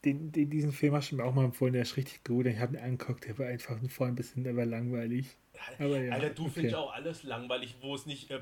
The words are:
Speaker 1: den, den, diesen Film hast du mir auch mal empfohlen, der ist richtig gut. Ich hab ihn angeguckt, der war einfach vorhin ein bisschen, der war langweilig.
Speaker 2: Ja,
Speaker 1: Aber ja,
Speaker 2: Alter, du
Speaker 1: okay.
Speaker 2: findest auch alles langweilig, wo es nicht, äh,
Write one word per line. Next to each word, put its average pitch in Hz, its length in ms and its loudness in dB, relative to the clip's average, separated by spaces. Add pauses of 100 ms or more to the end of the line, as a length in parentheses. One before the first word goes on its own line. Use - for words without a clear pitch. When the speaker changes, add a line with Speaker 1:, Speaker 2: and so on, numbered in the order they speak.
Speaker 1:
den, 147 260 2
den, 147 180 2
diesen 147 220 2
Film 143 240 4
hast 139 160 0
du 139 60 -2
mir 120 60 0
auch 127 120 2
mal 135 100 8
empfohlen, 127 280 2
der 123 100 4
ist - 140 -2
richtig - 260 -6
gut. 123 240 6
Ich 110 100 4
hab 123 140 2
ihn 151 80 -2
angeguckt, 127 460 -2
der 113 120 -6
war 131 80 0
einfach 123 320 -4 (140)
vorhin 123 220 0
ein - 20 0
bisschen, 120 280 -4
der 123 140 -2
war 120 80 2
langweilig. 120 640 0 (260)
Speaker 2:
Ja, - 320 -6
Speaker 1:
Aber 143 160 2
ja, 123 120 0
Speaker 2:
Alter, 147 180 0
du 156 140 -8
Speaker 1:
okay. 143 60 -2
Speaker 2:
findest 147 240 0
auch 156 160 -4
alles 147 300 -8
langweilig, 123 580 -4
wo 139 140 -6
es 139 140 -8
nicht, 139 240 -8
äh, 131 100 -4